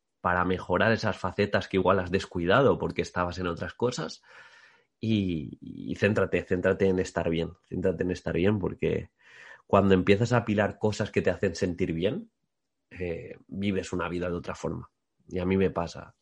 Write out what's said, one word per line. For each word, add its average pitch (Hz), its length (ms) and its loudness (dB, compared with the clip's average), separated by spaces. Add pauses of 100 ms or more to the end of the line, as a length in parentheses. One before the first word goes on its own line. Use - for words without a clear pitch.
(220)
para 90 240 2
mejorar 92 460 2
esas 107 260 0
facetas 98 500 0
que 98 100 0
igual 92 220 4
has 87 120 -2
descuidado 92 680 4
porque 82 240 -4
estabas 90 380 -4
en 90 80 -2
otras 87 260 -6
cosas. - 480 -4 (800)
Y, 95 640 0
y - 340 -10
céntrate, 98 480 0
céntrate 95 440 0
en 92 120 2
estar 87 300 -2
bien, 82 240 -2 (140)
céntrate 90 360 -2
en 90 80 -2
estar 85 240 -4
bien 98 240 2
porque 80 500 -4 (560)
cuando 98 280 6
empiezas 98 400 4
a 123 40 6
apilar 101 400 0
cosas 104 320 -2
que 98 120 0
te 92 100 2
hacen 90 240 -2
sentir 87 380 -2
bien, 110 360 -4 (640)
eh, 85 440 -8 (120)
vives 95 460 -2
una 87 160 -2
vida 87 200 -4
de 87 60 -4
otra 85 200 -8
forma. 82 340 -8 (380)
Y 90 120 -6
a 90 60 -2
mí 95 120 4
me 95 120 4
pasa, - 520 -6